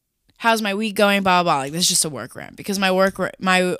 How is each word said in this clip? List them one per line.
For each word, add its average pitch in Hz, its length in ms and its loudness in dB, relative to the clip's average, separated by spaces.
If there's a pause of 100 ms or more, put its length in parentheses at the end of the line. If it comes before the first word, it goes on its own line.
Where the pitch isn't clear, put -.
(380)
"How's 226 240 2
my 202 120 -2
week 208 220 -4
going?" 202 280 4
blah, 180 200 4
blah, 170 120 2
blah. 139 80 -2
Like, 139 100 -8
this 175 100 -4
is 170 60 2
just 175 160 0
a 160 40 -8
work 123 280 -12
rant 52 180 -16
because 196 240 -6
my 190 120 2
work 190 280 2
ra-, 180 180 -4
my 185 420 0